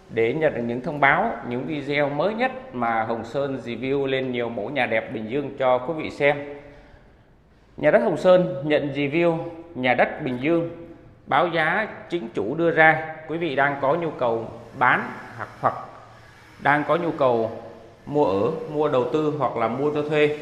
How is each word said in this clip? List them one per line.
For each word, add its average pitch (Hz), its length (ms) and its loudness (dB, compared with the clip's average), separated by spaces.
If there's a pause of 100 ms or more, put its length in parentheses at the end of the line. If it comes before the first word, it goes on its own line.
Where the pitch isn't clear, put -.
(100)
để 113 240 0
nhận 156 200 2
được 120 80 -4
những 120 180 -4
thông 147 200 -6
báo, 165 320 4 (160)
những 123 180 -4
video 143 420 -2
mới 156 260 0
nhất 247 180 0 (200)
mà 117 300 0
Hồng 113 220 -4
Sơn 135 400 -4
review 131 420 -2
lên 131 260 -2
nhiều 120 160 -2
mẫu 117 220 -6
nhà 131 160 0
đẹp 110 260 -2
Bình 110 180 -6
Dương 135 280 -4
cho 127 200 4
quý 165 240 -4
vị 95 80 -6
xem. 143 260 2 (1400)
Nhà 147 140 4
đất 190 80 6
Hồng 220 180 2
Sơn 180 480 4
nhận 147 280 0
review 156 460 0 (360)
nhà 127 200 2
đất 165 280 2
Bình 127 180 -4
Dương, 165 460 -2 (400)
báo 160 220 2
giá 170 400 0 (220)
chính 170 240 -4
chủ 113 200 -2
đưa 165 160 2
ra. 151 460 4 (120)
Quý 160 100 -4
vị 160 180 -2
đang 139 240 2
có 135 140 2
nhu 165 160 -2
cầu 117 380 -2 (300)
bán 151 320 4 (260)
hoặc, 110 120 -8 (120)
hoặc - 140 2 (880)
đang 147 260 4
có 151 80 2
nhu 170 140 -2
cầu 120 400 2 (560)
mua 143 180 2
ở, 101 260 2 (220)
mua 151 160 0
đầu 127 240 2
tư 151 260 0
hoặc 120 180 -2
là 113 120 0
mua 139 260 -2
cho 147 140 -2
thuê 151 320 2